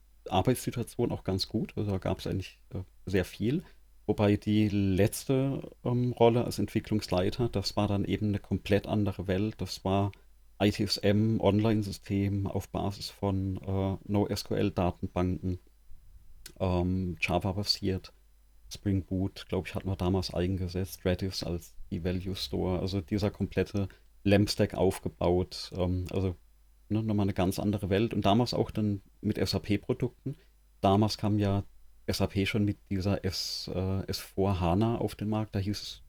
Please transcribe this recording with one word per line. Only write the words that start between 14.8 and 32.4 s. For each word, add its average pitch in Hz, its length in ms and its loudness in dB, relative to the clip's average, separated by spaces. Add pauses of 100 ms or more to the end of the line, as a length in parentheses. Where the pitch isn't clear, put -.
ähm, 90 600 0
Java-basiert. 95 920 -2 (580)
Spring 98 300 0
Boot, - 460 -4
glaub 92 180 -2
ich, - 80 -10
hatten - 140 -6
wir 95 80 -2
damals 92 360 0
eingesetzt, 90 720 -2
Redis 92 380 0
als - 320 -6 (160)
die 87 140 -4
Value 92 320 -2
Store, 90 420 -2
also 95 220 -2
dieser 104 320 0
komplette 98 560 -2 (340)
lamp-Stack 101 520 4
aufgebaut, - 1000 0
ähm, 90 380 0
also, 92 240 0 (520)
ne, 107 140 0
nochmal 104 220 2
eine 98 80 2
ganz 95 260 0
andere 101 320 -2
Welt 101 240 2
und 107 100 0
damals 117 300 4
auch 110 160 0
dann 104 320 -2 (200)
mit 107 160 0
S-A-P-Produkten. 107 960 -2 (440)
Damals 101 380 4
kam 104 220 0
ja 101 240 2 (420)
S 101 140 -2
A 95 80 2
P 98 180 0